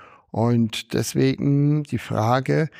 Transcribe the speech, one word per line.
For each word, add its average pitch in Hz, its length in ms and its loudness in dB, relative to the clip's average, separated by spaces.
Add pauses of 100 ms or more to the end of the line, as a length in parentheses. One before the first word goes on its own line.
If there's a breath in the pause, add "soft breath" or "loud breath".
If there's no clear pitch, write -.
(300 loud breath)
Und 117 640 0
deswegen 143 920 0
die 117 120 -6
Frage, 131 720 0 (120)